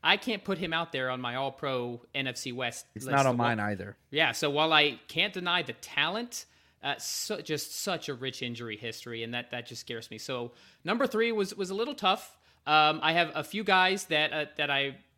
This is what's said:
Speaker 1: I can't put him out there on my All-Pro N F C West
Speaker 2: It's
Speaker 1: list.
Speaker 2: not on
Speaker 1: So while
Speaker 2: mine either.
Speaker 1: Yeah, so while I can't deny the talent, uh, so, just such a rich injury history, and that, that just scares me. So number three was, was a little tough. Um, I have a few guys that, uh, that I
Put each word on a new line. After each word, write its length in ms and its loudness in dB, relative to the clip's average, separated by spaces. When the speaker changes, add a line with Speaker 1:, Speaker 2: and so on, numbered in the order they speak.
Speaker 1:
I 140 6
can't 260 -4
put 140 0
him 160 -2
out 180 -2
there 160 0
on 140 -2
my 140 -4
All-Pro 640 -2
N 120 0
F 100 -4
C 160 -8
West 320 -4
Speaker 2:
It's 120 -10
Speaker 1:
list. 60 0
Speaker 2:
not 120 6
on 120 6
Speaker 1:
So 20 0
while 180 4
Speaker 2:
mine 40 -2
either. 360 -4
Speaker 1:
Yeah, 220 4
so 180 0
while 240 4
I 340 6
can't 240 0
deny 300 -2
the 100 -8
talent, 720 -4
uh, 160 -2
so, 420 -6
just 400 -6
such 300 -4
a 40 -4
rich 280 -6
injury 340 -6
history, 460 -8
and 100 -6
that, 200 -6
that 140 -8
just 140 -14
scares 300 -10
me. 80 -12
So 340 -6
number 220 0
three 260 0
was, 220 -2
was 160 -6
a 40 -6
little 200 -4
tough. 420 0
Um, 360 6
I 120 4
have 200 4
a 80 -2
few 220 -6
guys 420 4
that, 260 2
uh, 120 -2
that 140 0
I 260 0